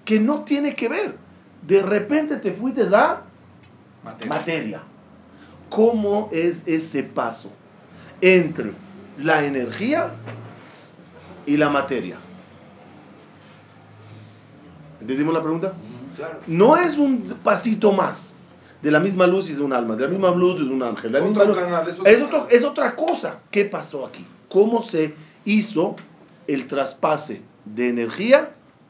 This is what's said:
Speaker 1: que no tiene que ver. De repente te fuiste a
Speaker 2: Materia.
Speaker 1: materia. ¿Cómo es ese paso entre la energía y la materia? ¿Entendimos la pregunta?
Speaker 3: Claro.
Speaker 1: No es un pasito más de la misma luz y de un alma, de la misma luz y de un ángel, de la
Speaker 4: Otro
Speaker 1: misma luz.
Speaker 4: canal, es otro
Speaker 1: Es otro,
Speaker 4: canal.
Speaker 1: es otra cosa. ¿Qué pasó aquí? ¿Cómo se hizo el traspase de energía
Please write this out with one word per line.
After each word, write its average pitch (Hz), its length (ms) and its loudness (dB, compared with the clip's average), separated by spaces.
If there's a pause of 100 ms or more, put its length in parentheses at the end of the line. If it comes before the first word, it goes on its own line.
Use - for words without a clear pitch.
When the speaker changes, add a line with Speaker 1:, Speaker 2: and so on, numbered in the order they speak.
Speaker 1:
que 214 160 2
no 294 220 0
tiene 285 320 -2
que - 140 -4
ver. 349 260 -4 (520)
De 196 160 6
repente 285 540 0
te 208 160 -4
fuiste 233 300 -2 (120)
a 294 280 2 (840)
Speaker 2:
Materia. 110 240 -14
Speaker 1:
materia. 143 540 -6 (880)
¿Cómo 208 600 2
es 165 340 -2
ese 160 380 -2
paso 117 460 -6 (680)
entre 170 520 4 (460)
la 151 280 0
energía 185 640 -4 (1400)
y 143 100 0
la 147 140 2
materia? 131 460 -4 (2750)
¿Entendimos 139 340 -2
la 156 80 -2
pregunta? 165 300 -4 (440)
Speaker 3:
Claro. 156 300 -12
Speaker 1:
No 202 300 6
es 349 200 0
un 269 260 2 (200)
pasito 208 500 2
más 175 420 -4 (480)
de 147 80 0
la 151 100 6
misma 185 260 2
luz 180 240 2
y 151 40 -8
de 139 80 -4
un 139 100 -2
alma, 117 240 -2
de 117 80 -2
la 143 40 0
misma 185 220 2
luz 175 300 2
y 139 80 -2
de 127 60 -4
un 131 80 -2
ángel, 113 300 -6
de 131 80 2
la 165 40 2
Speaker 4:
Otro 196 60 2
Speaker 1:
misma 208 140 4
luz. 202 120 4
Speaker 4:
canal, 175 320 -2
es 170 100 -8
otro 185 120 2
Speaker 1:
Es 247 120 8
otro, 294 200 0
Speaker 4:
canal. - 120 -8
Speaker 1:
es 240 100 6
otra 269 320 -2
cosa. 320 420 -4 (120)
¿Qué - 140 2
pasó 147 420 -10
aquí? - 180 -16 (240)
¿Cómo 226 340 4
se 156 320 -2 (300)
hizo 202 520 0 (500)
el 135 220 -4
traspase 139 720 -4 (220)
de 110 240 -2
energía 170 640 2 (400)